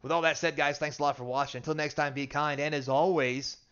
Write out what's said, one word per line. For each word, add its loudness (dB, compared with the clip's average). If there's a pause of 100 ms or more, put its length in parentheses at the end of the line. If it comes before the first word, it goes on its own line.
with -4
all 2
that 2
said, 0
guys, 2
thanks -4
a 2
lot 2
for -8
watching. -2
Until -4
next -2
time, 0
be -4
kind. 0
And 0
as -2
always, 2 (140)